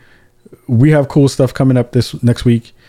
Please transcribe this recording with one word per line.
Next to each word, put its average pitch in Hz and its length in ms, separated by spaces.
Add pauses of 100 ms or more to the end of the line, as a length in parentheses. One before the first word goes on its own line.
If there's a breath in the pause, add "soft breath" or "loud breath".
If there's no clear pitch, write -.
(680 soft breath)
we 131 240
have 143 180
cool 139 200
stuff 131 260
coming 131 220
up 123 160
this 123 300
next 120 220
week. 117 300 (140)